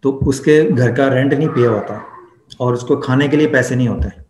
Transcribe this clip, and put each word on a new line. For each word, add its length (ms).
तो 80
उसके 600
घर 220
का 160
rent 260
नहीं 140
पे 180
होता 380
और 140
उसको 220
खाने 320
के 80
लिए 100
पैसे 300
नहीं 120
होते। 200